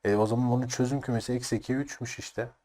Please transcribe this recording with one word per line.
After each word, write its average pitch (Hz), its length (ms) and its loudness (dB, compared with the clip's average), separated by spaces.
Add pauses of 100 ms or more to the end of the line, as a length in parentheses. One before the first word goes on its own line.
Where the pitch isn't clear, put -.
e, 104 120 4
o 107 100 6
zaman 120 260 2
bunun 123 160 2
çözüm 131 340 0
kümesi 120 320 -2
eksi 123 220 -2
iki, 131 200 -2
üçmüş 139 440 -6
işte. 120 300 -6 (160)